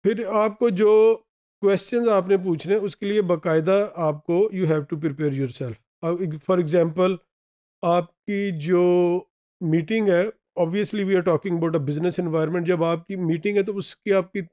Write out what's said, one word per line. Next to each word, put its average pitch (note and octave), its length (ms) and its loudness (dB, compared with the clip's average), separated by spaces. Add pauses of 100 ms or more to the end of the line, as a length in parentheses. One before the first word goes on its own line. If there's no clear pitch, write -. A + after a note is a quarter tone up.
फिर A3 220 -2
आपको G#3+ 440 0
जो G#3+ 460 4 (460)
क्वेश्चंस A3+ 460 0
आपने G3 300 2
पूछने, F3+ 380 -2
उसके G3+ 300 -4
लिए G#3 160 2
बाकायदा F3 760 0
आपको E3+ 580 0
you F#3 100 -2
have D#3 280 0
to D3 80 -8
prepare D3 320 -4
yourself। B2+ 400 -6 (300)
अब F3 160 -4
for F3+ 400 -2
example, E3+ 580 0 (680)
आपकी F#3+ 680 -2
जो F3 760 2 (380)
मीटिंग E3+ 460 0
है, F3+ 220 2 (280)
obviously G3 460 -2
we F#3+ 100 0
are F3+ 120 0
talking E3+ 300 0
about E3 180 -2
a C#3+ 100 0
business D#3+ 340 -2
environment, E3 440 -2
जब E3+ 200 0
आपकी E3+ 320 -4
मीटिंग F3+ 420 -2
है, G3 60 2
तो G3+ 100 -4
उसकी - 380 -6
आपकी, F#3 420 -2